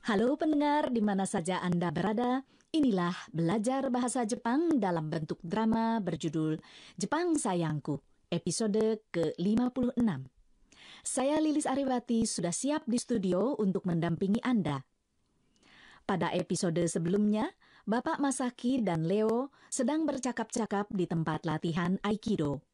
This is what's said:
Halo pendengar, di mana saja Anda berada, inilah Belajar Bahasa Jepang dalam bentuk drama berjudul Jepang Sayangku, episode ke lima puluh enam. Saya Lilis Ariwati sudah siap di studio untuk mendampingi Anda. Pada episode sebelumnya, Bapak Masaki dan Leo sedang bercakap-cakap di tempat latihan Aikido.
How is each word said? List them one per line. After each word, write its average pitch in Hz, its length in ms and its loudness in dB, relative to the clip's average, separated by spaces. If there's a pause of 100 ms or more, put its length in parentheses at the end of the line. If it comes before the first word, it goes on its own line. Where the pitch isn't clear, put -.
Halo 226 320 2
pendengar, 294 480 2
di 233 160 0
mana 196 240 0
saja 180 320 -2
Anda 175 320 0
berada, 233 480 0 (320)
inilah 196 400 2 (160)
Belajar 226 640 0
Bahasa 247 320 0
Jepang 254 560 0
dalam 175 240 -2
bentuk 156 400 -6
drama 226 560 0
berjudul 160 560 -2 (400)
Jepang 320 400 0
Sayangku, 156 640 -2 (320)
episode 214 800 0
ke 165 240 -2
lima 220 320 0
puluh 247 320 -2
enam. 156 240 0 (800)
Saya 277 320 0
Lilis 302 320 0
Ariwati 254 560 0
sudah 170 240 -4
siap 285 400 -4
di 233 80 0
studio 202 640 0
untuk 190 240 0
mendampingi 170 560 0
Anda. 185 400 0 (1300)
Pada 175 240 -2
episode 175 560 -2
sebelumnya, 208 640 0 (320)
Bapak 247 320 2
Masaki 262 640 2
dan 170 240 4
Leo 220 480 4 (160)
sedang 294 400 2
bercakap-cakap 240 800 -2
di 180 160 0
tempat 160 400 -2
latihan 170 560 0
Aikido. 175 720 -2